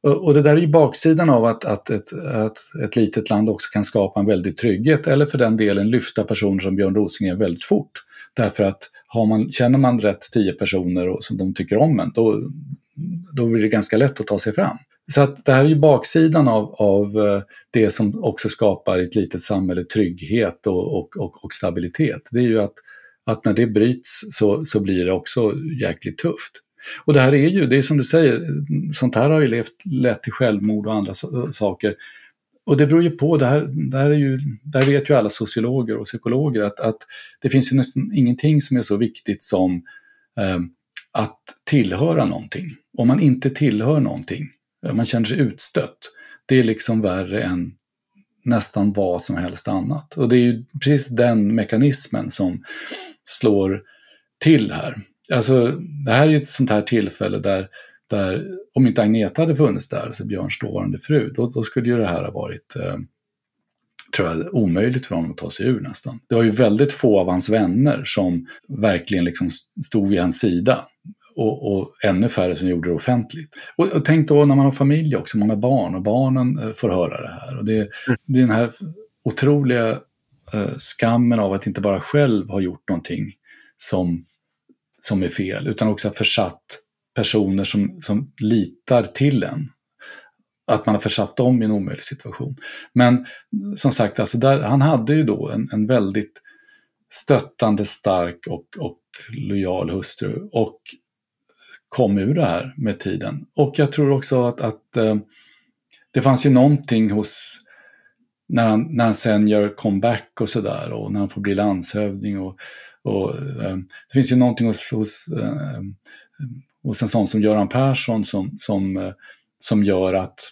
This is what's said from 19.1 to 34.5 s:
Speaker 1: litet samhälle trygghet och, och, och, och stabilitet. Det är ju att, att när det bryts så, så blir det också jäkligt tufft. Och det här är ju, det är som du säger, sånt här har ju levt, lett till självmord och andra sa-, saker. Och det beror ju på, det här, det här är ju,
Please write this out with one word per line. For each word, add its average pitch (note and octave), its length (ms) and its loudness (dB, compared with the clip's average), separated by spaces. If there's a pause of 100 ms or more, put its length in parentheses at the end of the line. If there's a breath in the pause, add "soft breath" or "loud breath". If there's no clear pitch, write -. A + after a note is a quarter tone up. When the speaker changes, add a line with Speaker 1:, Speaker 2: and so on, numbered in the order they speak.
Speaker 1:
litet F#2 260 -2
samhälle F#2 420 -2
trygghet F2+ 840 -2
och, F#2 320 -2
och, - 180 -10
och, - 280 -10
och - 80 -10
stabilitet. F2+ 800 -4
Det A#2+ 60 -2
är B2 100 2
ju A2+ 120 2
att, G2+ 140 -2 (520 loud breath)
att A2 180 -4
när G#2+ 80 2
det A#2 140 4
bryts A2+ 540 0 (100)
så, G#2+ 340 0
så G#2+ 160 -2
blir F#2+ 240 0
det F#2 80 0
också G2+ 400 -2 (280)
jäkligt G2+ 380 -6
tufft. - 340 -6 (520 loud breath)
Och D3+ 100 4
det C#3 60 8
här C3 140 6
är C#3+ 140 6
ju, F#3 180 2
det C3 120 4
är C3+ 40 4
som D3+ 140 0
du C#3 60 2
säger, D3+ 400 4 (500)
sånt C3 220 -2
här B2+ 160 4
har D#3 100 4
ju C#3+ 60 4
levt, A#2 260 -2 (120)
lett B2+ 380 0
till A2 100 -6
självmord G#2+ 540 0
och A2 80 -2
andra G2 200 -4
sa-, C#3+ 380 -6
saker. G2+ 420 -2 (720 loud breath)
Och C#3+ 100 4
det D3 100 6
beror D#3+ 160 4
ju E3+ 80 2
på, D#3 260 0
det C#3 100 2
här, C#3+ 140 4 (300)
det C3 80 -4
här C#3+ 120 4
är D3+ 80 4
ju, C3+ 200 0 (240)